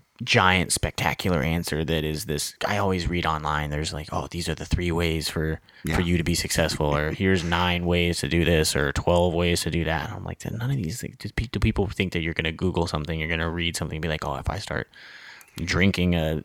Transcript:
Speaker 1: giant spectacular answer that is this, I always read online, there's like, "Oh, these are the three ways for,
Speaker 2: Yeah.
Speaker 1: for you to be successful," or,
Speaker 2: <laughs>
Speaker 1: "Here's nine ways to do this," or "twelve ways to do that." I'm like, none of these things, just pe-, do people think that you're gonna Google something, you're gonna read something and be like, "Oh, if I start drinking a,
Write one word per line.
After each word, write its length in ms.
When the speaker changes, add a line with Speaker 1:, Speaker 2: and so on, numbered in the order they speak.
Speaker 1:
giant 480
spectacular 720
answer 420
that 180
is 220
this, 300
I 120
always 280
read 200
online, 420
there's 240
like, 180
"Oh, 200
these 180
are 60
the 100
three 260
ways 380
for, 320
Speaker 2:
Yeah. 100
Speaker 1:
for 60
you 160
to 60
be 100
successful," 540
or, 240
Speaker 2:
<laughs> 120
Speaker 1:
"Here's 200
nine 420
ways 360
to 60
do 180
this," 300
or 180
"twelve 420
ways 260
to 80
do 140
that." 280
I'm 120
like, 280
none 200
of 60
these 220
things, 200
just 160
pe-, 160
do 80
people 280
think 260
that 80
you're 120
gonna 180
Google 360
something, 320
you're 100
gonna 200
read 280
something 200
and 40
be 80
like, 160
"Oh, 120
if 120
I 80
start 320
drinking 500
a, 320